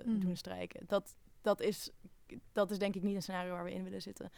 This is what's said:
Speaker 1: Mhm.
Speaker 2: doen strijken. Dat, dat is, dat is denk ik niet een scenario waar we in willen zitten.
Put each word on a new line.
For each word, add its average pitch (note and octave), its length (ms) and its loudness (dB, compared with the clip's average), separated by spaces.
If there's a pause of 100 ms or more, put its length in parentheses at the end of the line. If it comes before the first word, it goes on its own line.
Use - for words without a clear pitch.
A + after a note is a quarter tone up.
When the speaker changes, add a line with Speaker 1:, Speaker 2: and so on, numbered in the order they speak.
Speaker 1:
Mhm. A3+ 160 4
Speaker 2:
doen F3+ 160 4
strijken. F3+ 500 -6
Dat, - 280 0 (260)
dat G3+ 200 4
is, - 300 0 (600)
dat G3 180 4
is G#3 80 0
denk G3 160 2
ik F#3 80 -2
niet G3+ 120 2
een G3 80 0
scenario F3+ 300 -4
waar F3 120 -4
we F3+ 100 -6
in F#3 100 -4
willen F#3 180 -6
zitten. - 360 -10